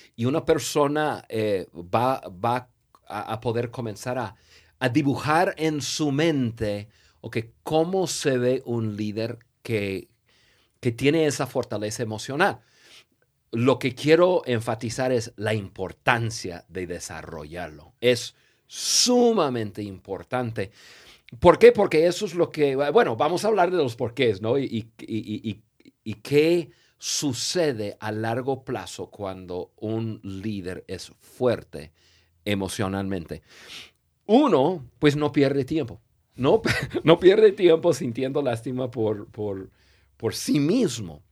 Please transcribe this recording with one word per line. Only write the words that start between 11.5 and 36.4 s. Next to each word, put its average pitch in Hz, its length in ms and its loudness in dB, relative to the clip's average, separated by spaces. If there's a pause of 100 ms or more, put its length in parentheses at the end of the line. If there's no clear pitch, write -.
emocional. 131 580 -2 (880)
Lo 123 280 2
que 123 160 -4
quiero 170 520 4
enfatizar 120 640 -2
es 117 240 -2
la 107 160 -2
importancia 101 1160 -4
de 90 180 -8
desarrollarlo. 78 1120 -12
Es 120 340 2 (320)
sumamente 156 1160 2
importante. 101 880 -6 (680)
¿Por 170 200 8
qué? 233 140 12
Porque 175 340 2
eso 175 180 -2
es 165 100 -6
lo 160 160 0
que, 139 260 0
bueno, 147 380 4
vamos 156 300 0
a 208 40 0
hablar 185 220 4
de 185 60 0
los 131 180 0
porqués, 113 460 0
¿no? 117 160 0
Y, 139 80 -2
y, 113 260 -6 (100)
y, - 180 -8
y, 107 320 -8
y, - 420 -14 (100)
y 110 120 -8
qué 156 560 2 (260)
sucede 127 1040 -4
a 107 100 -6
largo 120 540 -4
plazo 95 460 -10
cuando 92 640 -10
un 110 460 -6
líder 95 680 -8
es - 320 -12
fuerte 80 720 -4 (540)
emocionalmente. 98 960 -4 (840)
Uno, 180 640 4 (100)
pues 147 160 4
no 147 160 0
pierde 139 360 2
tiempo. 139 340 -6 (340)
No, 165 300 4